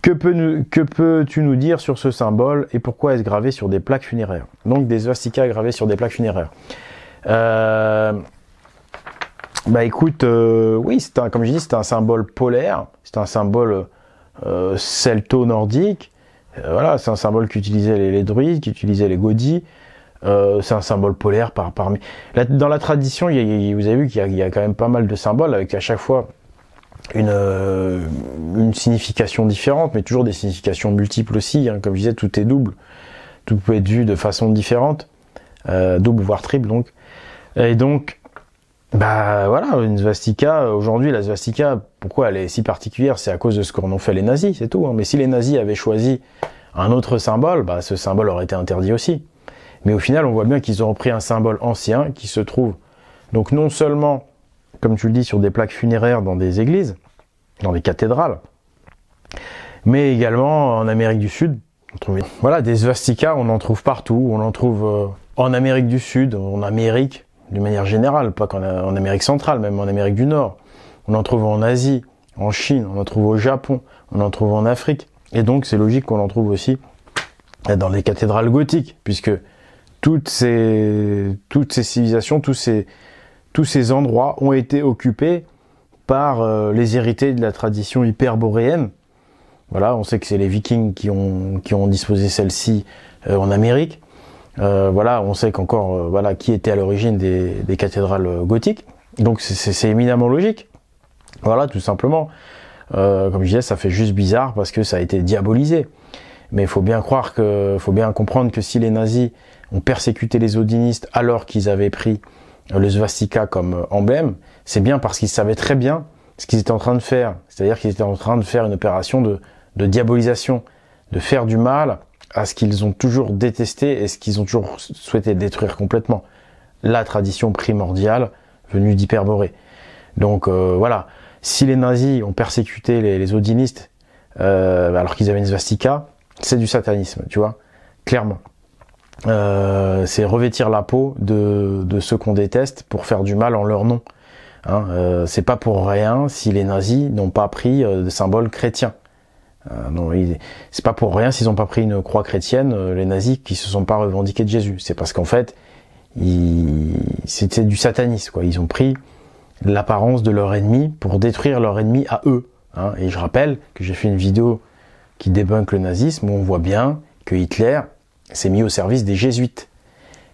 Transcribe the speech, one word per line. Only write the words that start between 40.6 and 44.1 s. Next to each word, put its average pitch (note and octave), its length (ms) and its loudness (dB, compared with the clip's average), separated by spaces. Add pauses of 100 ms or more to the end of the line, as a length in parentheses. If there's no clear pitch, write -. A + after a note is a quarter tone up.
aujourd'hui A2+ 420 0
la A2 100 0
svastika, A2 600 -2 (180)
pourquoi A2 300 -2
elle G2 60 -4
est F#2+ 120 -4
si A2+ 140 -4
particulière ? A#2 560 -2
C'est - 120 -6
à F2 60 -4
cause A2 200 0
de G#2 60 0
ce F#2 100 -6
qu'en F#2+ 200 -4
ont F#2+ 60 -2
fait G2 160 -2